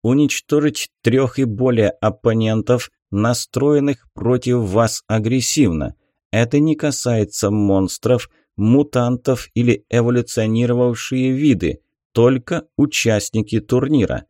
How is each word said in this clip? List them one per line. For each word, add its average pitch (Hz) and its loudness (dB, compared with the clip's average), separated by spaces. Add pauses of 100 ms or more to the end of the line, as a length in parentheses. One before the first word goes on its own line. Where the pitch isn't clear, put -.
Уничтожить 147 0 (120)
трех 123 0
и 135 0
более 117 0
оппонентов, 110 -2 (200)
настроенных 135 0
против 123 0
вас 110 0
агрессивно. 110 0 (340)
Это 117 0
не 151 2
касается 117 -2
монстров, 101 0 (260)
мутантов 123 0
или 120 0
эволюционировавшие 120 0
виды, 127 0 (320)
только 127 2 (100)
участники 110 0
турнира. 127 0